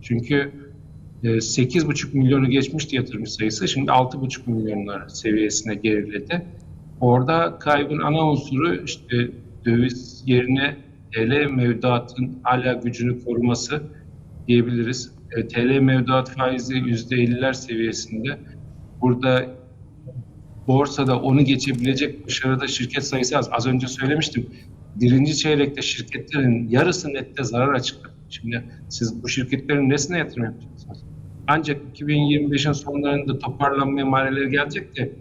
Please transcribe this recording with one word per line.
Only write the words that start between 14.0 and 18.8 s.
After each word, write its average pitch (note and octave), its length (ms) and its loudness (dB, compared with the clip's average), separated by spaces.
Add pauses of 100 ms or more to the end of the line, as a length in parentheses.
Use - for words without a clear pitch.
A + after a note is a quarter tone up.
diyebiliriz. A#2+ 640 2 (240)
E, A2+ 120 -2
T A#2+ 200 2
L C3+ 120 4
mevduat C3 500 4
faizi B2+ 440 -2
yüzde B2 420 0
elliler B2 360 2
seviyesinde. A2+ 840 -4 (640)